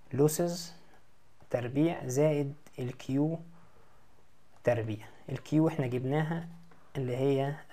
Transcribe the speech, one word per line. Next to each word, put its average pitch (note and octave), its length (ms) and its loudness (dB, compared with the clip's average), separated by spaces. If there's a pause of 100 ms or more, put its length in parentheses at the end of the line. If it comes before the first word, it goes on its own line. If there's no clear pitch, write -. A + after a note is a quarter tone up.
(160)
losses F3 440 4 (920)
تربيع C3+ 560 2
زائد C#3+ 480 2 (240)
ال B2+ 140 -4
Q - 200 -6 (1500)
تربيع. G#2+ 420 0 (220)
ال B2+ 100 -4
Q - 160 -4 (180)
إحنا C#3 140 0
جبناها D3 600 0 (480)
اللي B2+ 200 -2
هي C#3 380 2 (180)